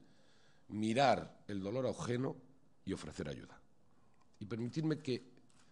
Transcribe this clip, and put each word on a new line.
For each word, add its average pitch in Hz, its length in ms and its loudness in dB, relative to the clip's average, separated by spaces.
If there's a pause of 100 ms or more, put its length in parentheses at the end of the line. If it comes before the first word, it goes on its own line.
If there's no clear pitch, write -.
(680)
mirar 110 800 4
el 101 140 -4
dolor 117 260 0
ajeno 123 480 0 (500)
y 95 80 -2
ofrecer 78 360 -6
ayuda. - 300 -12 (800)
Y 107 60 -10
permitidme 120 540 0
que 123 240 -2 (480)